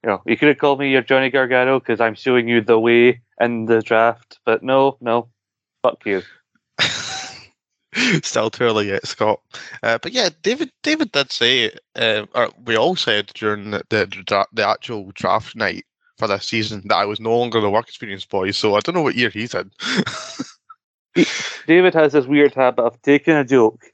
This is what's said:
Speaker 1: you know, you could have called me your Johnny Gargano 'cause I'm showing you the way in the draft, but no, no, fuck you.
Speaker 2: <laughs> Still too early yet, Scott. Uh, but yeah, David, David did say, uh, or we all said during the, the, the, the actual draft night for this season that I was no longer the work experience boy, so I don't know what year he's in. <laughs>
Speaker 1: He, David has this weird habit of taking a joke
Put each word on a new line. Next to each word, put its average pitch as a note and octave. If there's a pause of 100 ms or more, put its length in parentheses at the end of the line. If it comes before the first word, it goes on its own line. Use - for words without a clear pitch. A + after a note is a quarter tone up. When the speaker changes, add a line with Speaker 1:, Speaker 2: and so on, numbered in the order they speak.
Speaker 1:
you A2+
know, G2
you A#2
could D3+
have C#3+
called C#3
me C#3
your C3
Johnny C3
Gargano B2+
'cause A#2
I'm A2+
showing B2
you A#2
the A2+
way A#2+ (180)
in A#2
the A2+
draft, A#2
but A2+
no, C3+
no, A#2+ (540)
fuck -
you. F#2+ (560)
Speaker 2:
<laughs> -
Still A2
too -
early G#2+
yet, G2
Scott. G#2+ (440)
Uh, A2+
but E3
yeah, A#3 (120)
David, C4 (120)
David D4+
did C#3
say, A#2+ (240)
uh, G#2+
or A#2+ (160)
we A#2
all E3
said G#2
during G#2
the, G2+
the, G#2 (220)
the, G2
the A2
actual G2+
draft G2
night F#2+ (320)
for A2
this G2
season G#2+
that G#2
I G2
was G#2+
no A2+
longer A#2
the G#2
work A2
experience G2
boy, G2
so G#2
I G#2+
don't E3+
know F3
what C3
year A#2+
he's G#2+
in. G2+
<laughs> - (1300)
Speaker 1:
He, E3+ (400)
David F3
has D3+
this C3+
weird C#3+
habit B2
of A#2
taking C#3+
a D3
joke A#2+ (120)